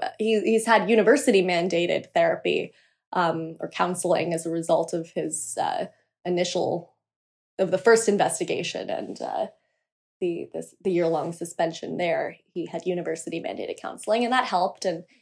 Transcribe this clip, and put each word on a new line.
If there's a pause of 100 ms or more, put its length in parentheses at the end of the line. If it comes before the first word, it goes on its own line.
(200)
he,
he's
had
university
mandated
therapy, (400)
um,
or
counseling
as
a
result
of
his,
uh, (400)
initial, (680)
of
the
first
investigation
and,
uh, (720)
the,
this, (100)
the
year-long
suspension
there. (160)
He
had
university
mandated
counseling,
and
that
helped.
And, (180)